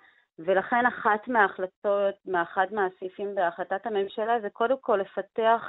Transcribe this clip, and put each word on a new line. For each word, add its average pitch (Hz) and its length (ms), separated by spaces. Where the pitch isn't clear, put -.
ולכן 190 480
אחת 214 420
מההחלטות, 202 880
מאחד 185 440
מהסעיפים 196 640
בהחלטת 185 520
הממשלה, 214 540
זה 202 100
קודם 233 300
כל 214 220
לפתח, 220 680